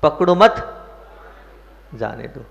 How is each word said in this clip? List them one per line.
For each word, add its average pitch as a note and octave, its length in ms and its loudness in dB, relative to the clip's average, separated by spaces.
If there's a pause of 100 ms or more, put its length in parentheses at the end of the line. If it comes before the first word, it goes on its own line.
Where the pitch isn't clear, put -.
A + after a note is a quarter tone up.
पकड़ो F3 320 2
मत, G#3 200 6 (1400)
जाने A2+ 320 -10
दो। A#2+ 240 -16